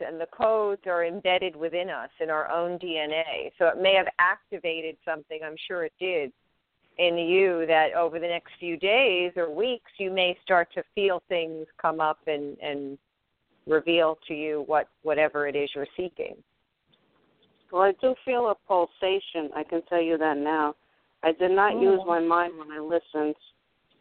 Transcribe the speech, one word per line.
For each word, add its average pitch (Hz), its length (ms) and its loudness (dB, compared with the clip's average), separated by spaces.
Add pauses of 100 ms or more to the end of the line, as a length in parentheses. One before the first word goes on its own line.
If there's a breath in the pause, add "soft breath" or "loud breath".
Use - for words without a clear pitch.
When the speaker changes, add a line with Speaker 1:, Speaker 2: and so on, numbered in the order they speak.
Speaker 1:
and 160 200 -10
the 165 60 -8
codes 214 600 0
are 175 180 -2
embedded 180 520 -2
within 165 320 -4
us 131 220 -8 (100)
in 160 100 -4
our 156 200 -2
own 175 280 -2
D 170 200 -6
N 151 140 -4
A. 156 460 -4
So 175 100 4
it 113 100 2
may 190 160 4
have 190 140 4 (100)
activated 165 880 -2
something, 156 380 -8
I'm 156 140 -12 (100)
sure 175 180 -6
it 156 140 -8
did, 170 340 -4 (680)
in 170 180 4
you 175 500 4
that 156 280 6
over 165 260 0
the 170 80 -4
next 170 320 -8
few 170 160 -6
days 185 600 2
or 165 140 -2
weeks 220 480 -4
you 190 120 -6
may 185 320 0
start 175 320 2
to 180 100 -6 (100)
feel 190 340 0
things 160 380 -4 (140)
come 160 200 -2
up 156 260 0
and, 147 340 -4
and 143 380 -8 (680)
reveal 160 520 2 (100)
to 165 60 -8
you 151 320 -4
what, 151 220 0 (140)
whatever 147 460 0
it 143 80 -4
is 143 180 -2
you're 139 120 -6 (100)
seeking. - 400 -8 (1400)
Speaker 2:
Well, 180 100 4
I 196 180 6
do 254 140 2 (100)
feel 240 260 0
a 196 40 0 (140)
pulsation. 185 880 0
I 151 80 -6
can 165 240 -4
tell 170 140 2
you 165 160 0
that 156 180 0
now. 151 380 0 (500)
I 165 80 4
did 180 180 0
not 196 240 4
Speaker 1:
Oh. - 60 -2
Speaker 2:
use 190 260 4
my 170 140 2
mind 170 380 0
when 151 120 -16
I 151 80 -12
listened. 151 560 -4 (680)